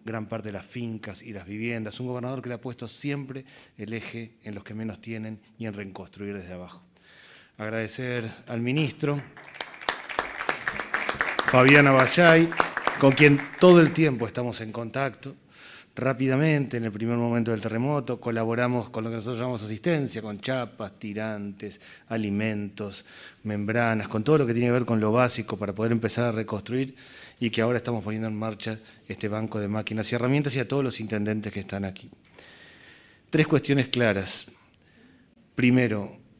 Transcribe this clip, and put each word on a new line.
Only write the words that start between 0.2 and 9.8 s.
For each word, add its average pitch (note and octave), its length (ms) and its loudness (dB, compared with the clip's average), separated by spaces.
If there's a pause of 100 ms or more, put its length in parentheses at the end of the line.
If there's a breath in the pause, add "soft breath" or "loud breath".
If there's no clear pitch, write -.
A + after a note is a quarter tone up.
parte A2 180 -8
de G#2+ 40 -8
las G2 120 -12
fincas A2 560 -10
y A2+ 140 -14
las F2+ 120 -14
viviendas. A2 540 -6
Un B2+ 60 -8
gobernador B2 340 -6
que B2 80 -12
le B2 60 -8
ha A2+ 80 -12
puesto A#2+ 260 -12
siempre C3+ 560 -8 (320 loud breath)
el G#2+ 160 -10
eje A2+ 520 -12
en G#2+ 100 -12
los F#2+ 100 -14
que - 80 -16
menos G#2+ 300 -8
tienen A2 380 -10 (180)
y A2+ 80 -8
en G#2+ 80 -6
reconstruir G2 640 -10
desde F2+ 160 -14
abajo. F2+ 280 -16 (760 soft breath)
Agradecer A2+ 720 -6 (200)
al A#2+ 120 -6
ministro C#3+ 600 -2 (2250)